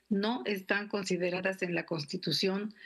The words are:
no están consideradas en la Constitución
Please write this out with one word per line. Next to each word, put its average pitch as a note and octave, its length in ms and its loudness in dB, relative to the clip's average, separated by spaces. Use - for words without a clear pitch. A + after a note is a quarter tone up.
no G#3+ 360 2
están G3+ 440 0
consideradas F#3 760 0
en F3+ 100 0
la E3 140 0
Constitución F#3+ 880 -2